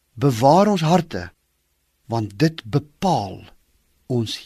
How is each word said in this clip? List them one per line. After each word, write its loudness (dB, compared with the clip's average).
bewaar 4
ons 0
harte, -2
want -6
dit -2
bepaal -4
ons -4